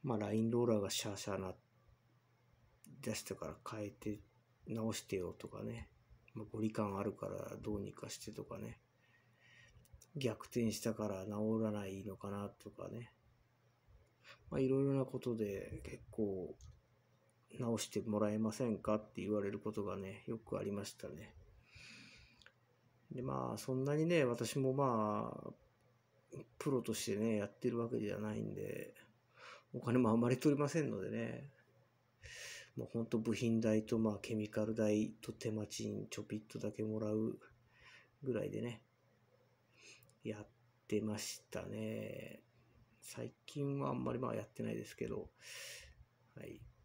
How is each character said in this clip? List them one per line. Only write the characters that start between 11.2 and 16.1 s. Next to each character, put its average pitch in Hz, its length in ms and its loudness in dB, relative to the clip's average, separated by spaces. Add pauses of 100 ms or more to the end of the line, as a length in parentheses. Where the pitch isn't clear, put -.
直 107 340 2
ら 110 120 2
な 101 160 -2
い 95 160 -6
の 95 140 -8
か 101 120 -8
な 101 200 -4 (140)
と 104 60 -10
か 92 200 -8
ね。 113 220 -10 (1400)
ま 151 80 0
あ、 - 20 2
い 135 80 6
ろ 135 140 4
い - 20 4
ろ 139 100 4
な 135 120 4
こ 127 140 -6
と 120 160 0
で 101 500 -2
結 - 140 -10 (120)